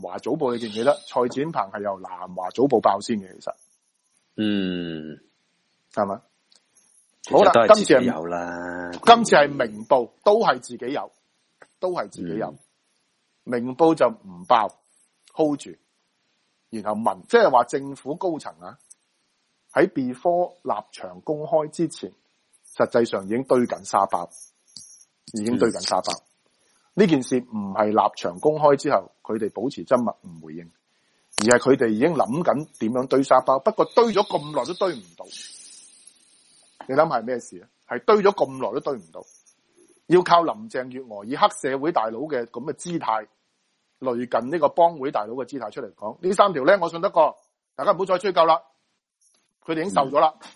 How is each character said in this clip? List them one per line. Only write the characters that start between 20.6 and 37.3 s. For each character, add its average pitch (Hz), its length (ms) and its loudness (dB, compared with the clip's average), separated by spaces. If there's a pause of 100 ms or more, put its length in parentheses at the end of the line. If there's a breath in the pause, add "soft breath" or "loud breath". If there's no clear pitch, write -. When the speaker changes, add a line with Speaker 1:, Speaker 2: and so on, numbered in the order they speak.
Speaker 1:
立 107 280 -6
場 90 300 -18
公 151 240 -6
開 156 240 -2
之 165 180 -4
前， 180 240 -12 (640)
實 117 140 0
際 117 160 2
上 101 200 -6
已 - 20 -12
經 117 160 -4
堆 135 240 2
緊 - 160 -8
沙 98 240 2
包， 87 240 -4 (1040)
已 107 100 -6
經 117 160 -2
堆 117 100 4
緊 95 180 -6
沙 92 140 0
包。 90 100 -6
Speaker 2:
嗯。 - 140 -10 (680)
Speaker 1:
呢 196 100 6
件 156 160 4
事 127 160 -2
唔 104 380 -6
係 107 140 2
立 104 260 2
場 90 240 -8
公 151 180 2
開 147 200 6
之 143 140 -2
後， 98 200 0 (100)
佢 110 160 -6
哋 104 140 -4
保 113 180 -6
持 92 160 -12
緘 127 160 2
默 110 200 -4
唔 82 260 -20
回 78 80 -16
應， 85 160 -18 (640)
而 120 220 4
係 - 0 -
佢 131 160 6
哋 127 140 0
已 107 100 -2
經 160 160 2
諗 127 280 -2
緊 139 240 -2 (120)
點 113 140 -4
樣 127 140 -2
堆 135 140 2
沙 131 200 4
包。 135 180 0
不 214 140 0
過 165 120 2
堆 240 200 2
咗 208 200 0
咁 151 320 -6
耐 123 80 -4
都 156 80 -8
堆 185 220 -2
唔 101 100 -18 (100)
到， 92 100 -20 (1600)
你 131 80 -4
諗 156 140 4
下 131 100 -2
係 110 40 -10
咩 120 140 -4